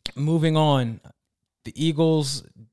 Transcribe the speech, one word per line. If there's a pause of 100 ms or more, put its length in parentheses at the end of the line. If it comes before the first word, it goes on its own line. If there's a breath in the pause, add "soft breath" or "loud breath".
(160)
moving
on, (640)
the
Eagles (300)